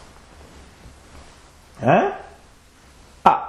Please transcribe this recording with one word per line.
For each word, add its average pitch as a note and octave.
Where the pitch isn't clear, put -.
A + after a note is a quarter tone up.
hein? D#3+
Ah, -